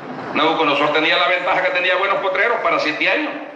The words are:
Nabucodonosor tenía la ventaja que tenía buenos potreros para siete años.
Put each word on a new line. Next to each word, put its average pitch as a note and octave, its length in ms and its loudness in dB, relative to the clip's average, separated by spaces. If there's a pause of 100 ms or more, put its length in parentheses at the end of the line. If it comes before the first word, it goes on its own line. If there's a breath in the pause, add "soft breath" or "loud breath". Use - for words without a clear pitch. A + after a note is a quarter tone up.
(340)
Nabucodonosor D3 580 2
tenía D#3 240 2
la - 120 2
ventaja F#3 340 0
que F#3 80 0
tenía F3+ 260 0
buenos F#3+ 220 0
potreros G3 420 0
para E3 180 0
siete D#3 320 -2
años. C#4+ 220 -2 (240)